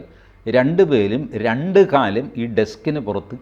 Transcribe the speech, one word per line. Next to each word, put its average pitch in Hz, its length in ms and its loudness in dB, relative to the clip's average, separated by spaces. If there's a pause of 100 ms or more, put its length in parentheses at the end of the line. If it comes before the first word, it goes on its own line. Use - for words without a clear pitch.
(560)
രണ്ട് 156 340 4
പേരും 113 320 2 (240)
രണ്ട് 156 320 0 (140)
കാലും 127 340 0 (140)
ഈ - 20 -4 (140)
ഡെസ്കിന് 110 500 -2
പുറത്ത് 98 360 -6